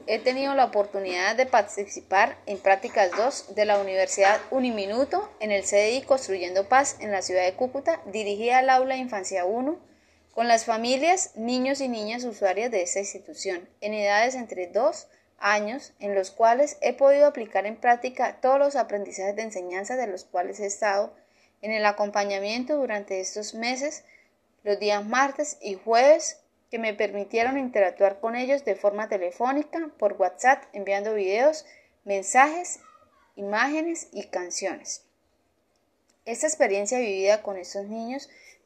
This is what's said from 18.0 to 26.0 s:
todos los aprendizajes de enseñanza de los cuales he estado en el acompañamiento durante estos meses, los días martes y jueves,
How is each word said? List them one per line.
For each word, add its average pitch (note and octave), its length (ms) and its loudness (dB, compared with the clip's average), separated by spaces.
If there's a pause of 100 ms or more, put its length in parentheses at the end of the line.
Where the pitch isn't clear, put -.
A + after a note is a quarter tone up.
todos C4+ 200 4
los C#4+ 160 2
aprendizajes G3+ 600 -4
de A3 60 -6
enseñanza G3 540 -8
de B3+ 100 -2
los F#3 200 -10
cuales F#3+ 340 -6
he G3+ 80 -4
estado G3+ 480 -2 (480)
en G#3+ 80 -6
el G#3+ 160 2
acompañamiento G#3 880 -2
durante G#3 440 -4
estos G#3 360 -10
meses, B3+ 480 -6 (580)
los G#3 180 0
días G#3 240 0
martes C4+ 560 -2
y G3+ 140 -8
jueves, B3+ 680 4 (280)